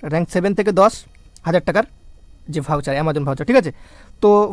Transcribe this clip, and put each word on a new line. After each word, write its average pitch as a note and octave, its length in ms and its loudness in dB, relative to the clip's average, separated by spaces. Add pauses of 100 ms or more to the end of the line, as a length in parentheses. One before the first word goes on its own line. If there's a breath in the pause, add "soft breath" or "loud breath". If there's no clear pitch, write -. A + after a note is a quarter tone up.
(120)
র্যাঙ্ক E3+ 220 -2
সেভেন F#3+ 200 0
থেকে G#3 180 0
দশ G3 200 4 (540)
হাজার E3+ 220 0
টাকার G3+ 160 0 (640)
যে D3+ 120 -6
ভাউচার, C#3 420 -4
Amazon D3+ 260 -2
ভাউচার, C#3 180 -4
ঠিক B3 100 2
আছে? E3+ 160 2 (500 soft breath)
তো G#3 300 4